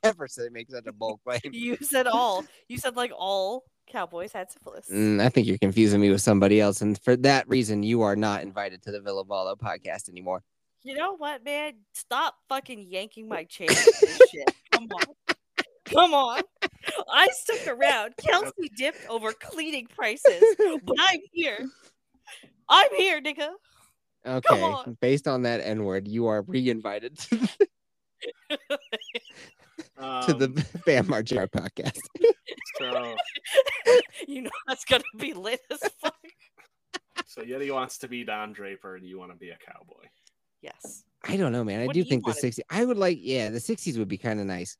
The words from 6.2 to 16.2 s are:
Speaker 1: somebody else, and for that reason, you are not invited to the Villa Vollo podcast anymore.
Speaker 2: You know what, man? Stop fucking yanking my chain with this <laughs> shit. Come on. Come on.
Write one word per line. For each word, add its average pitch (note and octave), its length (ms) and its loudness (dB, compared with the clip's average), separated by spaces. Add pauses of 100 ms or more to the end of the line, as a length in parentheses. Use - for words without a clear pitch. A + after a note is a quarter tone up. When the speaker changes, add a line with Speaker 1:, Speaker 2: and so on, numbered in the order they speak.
Speaker 1:
somebody G2+ 400 6
else, G2+ 180 2
and G#2 220 0
for B2 160 4
that C3+ 280 4
reason, A2 360 0
you A2+ 180 2
are G2+ 160 2
not G#2 260 0
invited F#2+ 420 -8
to G#2+ 60 -12
the G2+ 120 -8
Villa G2 220 -6
Vollo F#2+ 320 -4
podcast F#2 520 -10
anymore. F#2 340 -8 (400)
Speaker 2:
You C4+ 120 -14
know F4 200 -6
what, D4 300 -10
man? D4 300 -6 (180)
Stop - 440 -6 (120)
fucking B3+ 400 -8
yanking G#3+ 400 -10
my F3 160 -8
chain - 240 -8
with - 320 6
this - 160 4
<laughs> - 160 12
shit. - 220 -2 (180)
Come A#3 200 -2
on. - 120 -2 (800)
Come E4 300 6
on. C4+ 280 2 (680)